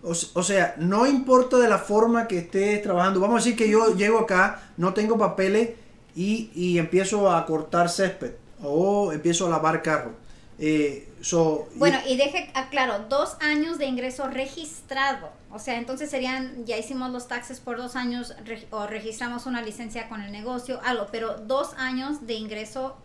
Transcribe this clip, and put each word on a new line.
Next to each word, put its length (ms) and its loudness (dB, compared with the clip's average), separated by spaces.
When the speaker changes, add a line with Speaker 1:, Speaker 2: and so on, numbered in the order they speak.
Speaker 1:
O 120 -6
se-, 200 -4
o 100 0
sea, 360 2
no 280 4
importa 500 6
de 120 6
la 80 6
forma 500 4
que 120 -2
estés 420 0
trabajando. 400 2
Vamos 200 4
a 40 2
decir 120 2
que 120 4
yo 260 6
llego 240 4
acá, 420 2
no 180 0
tengo 240 2
papeles 520 2
y, 400 -2
y 240 2
empiezo 540 4
a 140 2
cortar 440 0
césped 420 -2
o 520 2
empiezo 340 0
a 20 0
lavar 320 2
carro. 300 0
Eh, 500 0
so, 520 0
y 60 -12
Speaker 2:
Bueno, 260 6
y 120 0
deje 360 -2
aclaro, 540 -2
dos 320 -2
años 380 0
de 80 -2
ingreso 420 -4
registrado. 1040 -6
O 80 -16
sea, 200 -6
entonces 320 -8
serían, 560 -6
ya 120 -6
hicimos 340 -6
los 180 -10
taxes 320 -10
por 160 -8
dos 180 -10
años, 400 -6
reg-, 260 -14
o 160 -6
registramos 580 -8
una 160 -4
licencia 480 -10
con 120 -12
el 120 -12
negocio, 500 -8
algo, 300 -2
pero 240 -6
dos 400 -2
años 500 -6
de 60 -4
ingreso 720 -8